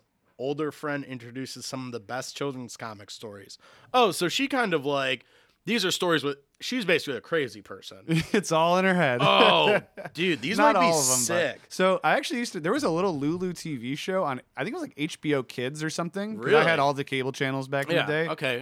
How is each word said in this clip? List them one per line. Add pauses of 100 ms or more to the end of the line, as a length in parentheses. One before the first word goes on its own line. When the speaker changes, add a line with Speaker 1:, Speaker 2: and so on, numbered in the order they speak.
(400)
Speaker 1:
older
friend
introduces
some
of
the
best
children's
comic
stories. (360)
Oh,
so
she
kind
of,
like, (400)
these
are
stories
with, (240)
she's
basically
a
crazy
person. (100)
Speaker 2:
<laughs> (100)
It's
all
in
her
head.
Speaker 1:
Oh, (160)
Speaker 2:
<laughs>
Speaker 1:
dude,
these
Speaker 2:
Not
Speaker 1:
might
be
Speaker 2:
all
of
'em,
but
Speaker 1:
sick.
Speaker 2:
So
I
actually
used
to,
there
was
a
little
Lulu
T
V
show
on, (140)
I
think
it
was,
like,
H
B
O
Kids
or
something,
'cause
I
had
Speaker 1:
Really?
Speaker 2:
all
the
cable
channels
back
in
Speaker 1:
Yeah,
Speaker 2:
the
day.
Speaker 1:
okay.